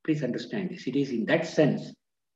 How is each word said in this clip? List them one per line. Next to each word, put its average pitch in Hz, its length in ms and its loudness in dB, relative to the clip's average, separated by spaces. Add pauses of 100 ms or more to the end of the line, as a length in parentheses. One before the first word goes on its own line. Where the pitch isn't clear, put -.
Please - 180 0
understand 117 480 -4
this. - 160 -12
It 139 100 -2
is 135 140 0
in 117 160 -2
that 165 200 2
sense, - 480 2 (420)